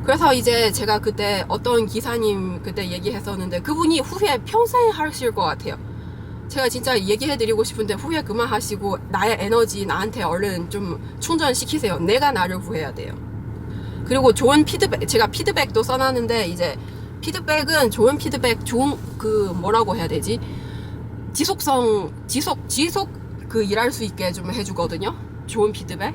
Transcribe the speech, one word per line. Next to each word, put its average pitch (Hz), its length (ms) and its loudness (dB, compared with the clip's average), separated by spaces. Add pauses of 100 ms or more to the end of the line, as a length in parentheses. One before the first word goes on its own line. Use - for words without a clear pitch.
그래서 294 300 6
이제 233 380 4
제가 214 280 0
그때 208 480 0
어떤 233 400 2
기사님 208 760 -2
그때 185 280 -6
얘기했었는데, 185 720 -4
그분이 311 400 2
후회 294 440 0
평생 466 460 6
하실 294 400 -2
것 202 120 -2
같아요. - 340 -2 (720)
제가 254 220 0
진짜 247 280 0
얘기해드리고 220 680 2
싶은데 214 320 -2
후회 302 260 -2
그만하시고 202 800 -2 (100)
나의 208 300 2
에너지 202 460 2
나한테 190 380 -2
얼른 175 460 -2
좀 202 320 -6 (180)
충전시키세요. 269 800 0
내가 247 320 4
나를 185 280 0
구해야 156 340 -6
돼요. - 200 -10 (920)
그리고 254 260 6
좋은 285 320 8
피드백, - 440 0
제가 220 200 4
피드백도 226 540 0
써놨는데, 240 640 2
이제 175 300 -2 (440)
피드백은 302 680 2
좋은 233 300 4
피드백, 240 440 0
좋은 269 320 2 (220)
그 214 380 0
뭐라고 202 400 2
해야 165 120 -2
되지? 156 320 -2 (920)
지속성, 247 800 2 (160)
지속, - 420 -2
지속 339 400 0 (400)
그 220 140 0
일할 220 280 2
수 226 120 -6
있게 185 280 -4
좀 180 200 -6
해주거든요. 180 640 -4 (320)
좋은 214 240 2
피드백. - 440 -6